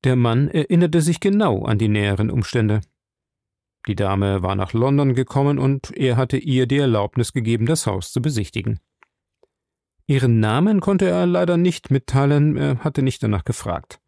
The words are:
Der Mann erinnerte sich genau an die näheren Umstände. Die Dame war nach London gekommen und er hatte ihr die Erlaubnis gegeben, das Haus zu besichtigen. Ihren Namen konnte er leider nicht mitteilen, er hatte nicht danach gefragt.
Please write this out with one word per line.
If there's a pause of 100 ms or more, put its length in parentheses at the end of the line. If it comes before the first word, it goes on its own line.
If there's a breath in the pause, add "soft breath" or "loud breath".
Der
Mann
erinnerte
sich
genau
an
die
näheren
Umstände. (1040)
Die
Dame
war
nach
London
gekommen
und
er
hatte
ihr
die
Erlaubnis
gegeben,
das
Haus
zu
besichtigen. (1300)
Ihren
Namen
konnte
er
leider
nicht
mitteilen,
er
hatte
nicht
danach
gefragt.